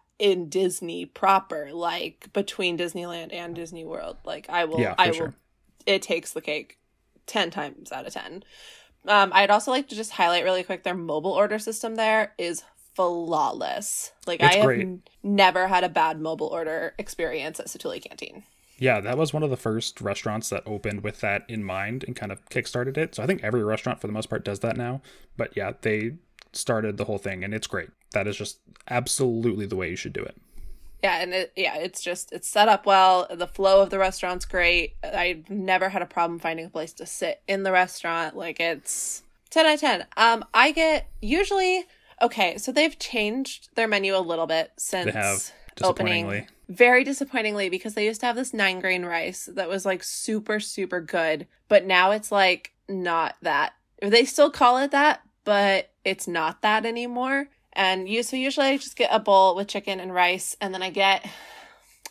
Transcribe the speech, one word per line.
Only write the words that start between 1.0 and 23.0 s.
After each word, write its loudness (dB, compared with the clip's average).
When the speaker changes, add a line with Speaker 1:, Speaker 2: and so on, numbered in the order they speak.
Speaker 1:
proper, 0
like, -6
between -2
Disneyland -8
and -10
Disney -12
World. -10
Like, -10
I 0
will, -2
Speaker 2:
Yeah, 0
for 4
Speaker 1:
I 6
will, 0
Speaker 2:
sure. -6
Speaker 1:
it 4
takes -4
the -8
cake -8
ten -2
times -12
out -10
of -14
ten. -14
Um, 6
I'd 8
also 4
like 0
to -12
just -8
highlight 2
really 0
quick, -6
their -2
mobile -4
order 2
system -8
there 2
is -6
flawless. -2
Like, -4
Speaker 2:
It's 8
Speaker 1:
I 6
have 6
Speaker 2:
great. 2
Speaker 1:
n-, -6
never 4
had 2
a 2
bad 0
mobile -4
order -6
experience -6
at -12
Satu'li -10
Canteen. -18
Speaker 2:
Yeah, 2
that -6
was 0
one -2
of 0
the -4
first -4
restaurants -6
that -6
opened -6
with -8
that -2
in -6
mind -6
and -8
kind -10
of -14
kickstarted -4
it. -4